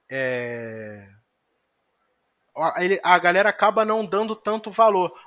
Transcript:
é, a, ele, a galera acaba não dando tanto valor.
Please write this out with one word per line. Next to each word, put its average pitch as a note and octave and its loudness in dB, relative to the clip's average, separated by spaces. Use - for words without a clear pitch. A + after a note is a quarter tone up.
é, A#2 -8
a, E3 -2
ele, F#3 0
a F3+ 6
galera F3+ 4
acaba G#3+ 2
não A3 -2
dando G#3 -2
tanto G#3+ -6
valor. F#3+ 2